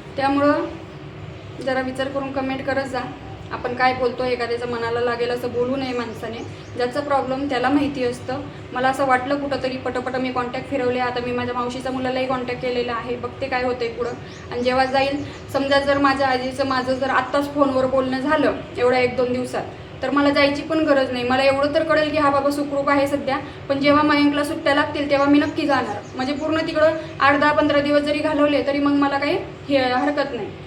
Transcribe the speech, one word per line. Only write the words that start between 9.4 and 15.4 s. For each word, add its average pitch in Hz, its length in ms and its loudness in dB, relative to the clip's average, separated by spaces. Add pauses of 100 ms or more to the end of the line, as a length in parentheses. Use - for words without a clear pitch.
पटपट 254 380 -4
मी 254 160 -2
कॉन्टॅक्ट 254 380 -4
फिरवले. 247 300 0
आता 247 260 -2
मी 247 60 -4
माझ्या 247 240 -2
मावशीच्या 247 360 -4
मुलालाही 262 360 -2
कॉन्टॅक्ट 247 340 -2
केलेला 247 320 -2
आहे, 233 220 -4
बघते 240 320 -6
काय 254 160 -2
होतंय 247 240 -2
पुढं. 240 240 -4 (400)
आणि 240 100 -4
जेव्हा 254 240 2
जाईल, 269 380 0 (300)